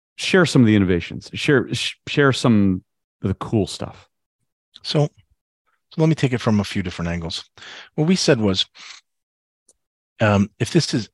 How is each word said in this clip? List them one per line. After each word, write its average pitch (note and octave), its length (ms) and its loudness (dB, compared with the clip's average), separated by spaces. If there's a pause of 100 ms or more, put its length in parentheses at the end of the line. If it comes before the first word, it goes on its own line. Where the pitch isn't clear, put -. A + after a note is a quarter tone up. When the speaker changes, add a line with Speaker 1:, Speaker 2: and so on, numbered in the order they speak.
(160)
Speaker 1:
Share F#3 300 2
some C3+ 160 4
of A2+ 40 6
the G#2+ 100 6
innovations. F#2 580 -2
Share, B2+ 400 0
sh-, - 220 -6 (120)
share C#3+ 240 2
some G2+ 500 2 (400)
of G#2 60 -2
the G2 60 -2
cool - 320 -4
stuff. - 420 -12 (720)
Speaker 2:
So, D3 260 -2 (800)
so - 100 -4
let D#3+ 80 4
me D#3+ 60 2
take B2+ 180 -2
it A#2+ 80 -2
from G#2 200 2
a G2+ 40 0
few - 180 -6
different F2 280 -6
angles. E2+ 400 -8 (440)
What D#3 140 -2
we F#3 80 4
said C3+ 240 2
was, G2 260 0 (1500)
um, G2+ 300 2 (100)
if A#2 120 -4
this - 220 0
is, A2 200 -4